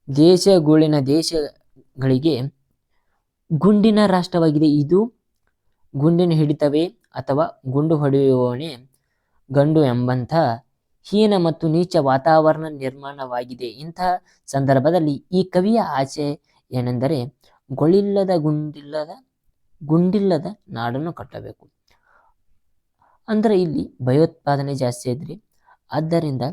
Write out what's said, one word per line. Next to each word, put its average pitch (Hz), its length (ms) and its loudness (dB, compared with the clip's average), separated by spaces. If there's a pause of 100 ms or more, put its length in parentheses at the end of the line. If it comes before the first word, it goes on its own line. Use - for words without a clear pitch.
(160)
ದೇಶಗಳಿನ, 156 840 6
ದೇಶಗಳಿಗೆ 139 1600 -2 (920)
ಗುಂಡಿನ 208 540 4
ರಾಷ್ಟ್ರವಾಗಿದೆ. 165 600 2
ಇದು 151 460 2 (800)
ಗುಂಡಿನ 170 360 2
ಹಿಡಿತವೇ 151 560 0
ಅಥವಾ - 800 -6
ಗುಂಡು 151 300 0
ಹೊಡೆಯುವವನೇ 135 920 0 (640)
ಗಂಡು 147 340 2
ಎಂಬಂಥ 123 480 -2 (680)
ಹೀನ 208 340 0
ಮತ್ತು 165 300 -2
ನೀಚ 170 320 0
ವಾತಾವರಣ 156 680 2
ನಿರ್ಮಾಣವಾಗಿದೆ. 131 960 -10
ಇಂಥ 147 360 -14 (440)
ಸಂದರ್ಭದಲ್ಲಿ 139 840 0
ಈ 185 120 2
ಕವಿಯ 190 380 0
ಆಸೆ 143 580 -6 (320)
ಏನೆಂದರೆ 123 680 -4 (320)
ಗೊಳಿಲ್ಲದ, 196 640 0
ಗುಂಡಿಲ್ಲದ, 151 760 -6 (720)
ಗುಂಡಿಲ್ಲದ 180 640 0 (240)
ನಾಡನ್ನು 131 440 -6
ಕಟ್ಟಬೇಕು. 110 560 -18 (1600)
ಅಂದ್ರೆ 214 340 2
ಇಲ್ಲಿ - 420 -6
ಭಯೋತ್ಪಾದನೆ 139 720 0
ಜಾಸ್ತಿ 127 340 -6
ಐತ್ರಿ, 160 340 -10 (480)
ಆದ್ದರಿಂದ 156 500 -4 (120)